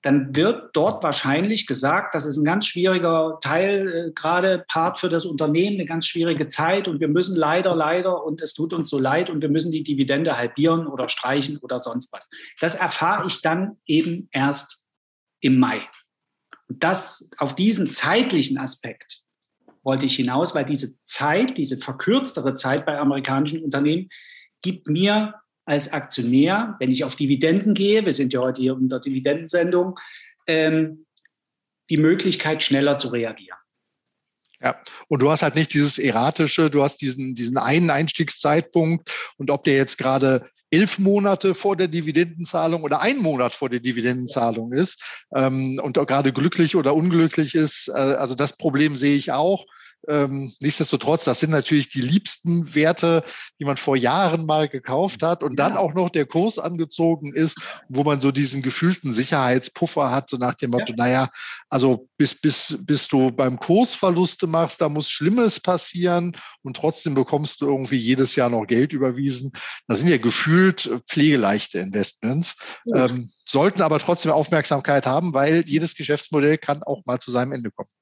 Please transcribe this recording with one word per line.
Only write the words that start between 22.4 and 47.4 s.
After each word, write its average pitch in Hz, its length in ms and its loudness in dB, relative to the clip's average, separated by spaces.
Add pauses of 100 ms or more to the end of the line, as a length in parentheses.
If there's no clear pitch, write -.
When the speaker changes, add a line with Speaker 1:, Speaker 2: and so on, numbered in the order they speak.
Speaker 1:
Zeit 135 300 -2
bei 147 140 -2
amerikanischen 139 640 0
Unternehmen 151 440 0 (560)
gibt 185 240 -6
mir 208 460 2 (380)
als 147 220 -2
Aktionär, 143 840 0
wenn 131 120 0
ich 131 140 0
auf 127 100 -8
Dividenden 160 580 2
gehe, 202 320 2
wir 170 60 2
sind 131 220 0
ja 127 80 0
heute 127 200 0
hier 131 140 2
unter 131 240 0
Dividendensendung, 170 1000 0 (480)
ähm, 160 600 0 (840)
die 160 60 2
Möglichkeit, 156 680 2
schneller 143 360 2
zu 135 100 -6
reagieren. 117 500 -6 (1040)
Speaker 2:
Ja, 127 140 -2 (320)
und 139 140 0
du 139 80 6
hast 156 140 2
halt 147 120 0
nicht 156 180 0
dieses 143 240 2
erratische, 139 720 2
du 143 140 2
hast - 140 -2
diesen, 131 380 -6
diesen 120 220 -4
einen 160 320 2
Einstiegszeitpunkt 160 1200 0 (280)
und 139 120 -4
ob 139 140 -2
der 139 140 4
jetzt 135 200 0
gerade 131 480 2 (260)
elf 190 280 2
Monate 196 560 2
vor 196 220 -2
der 185 100 0
Dividendenzahlung 165 960 -2
oder 147 160 0
ein 247 200 0
Monat 135 340 0
vor 131 160 -4
der 123 100 -2
Dividendenzahlung 120 920 -2
ist, - 600 -4
ähm, 131 480 0
und 131 160 -2
auch 143 80 2
gerade 135 280 2
glücklich 156 420 2
oder 143 180 4
unglücklich 165 600 2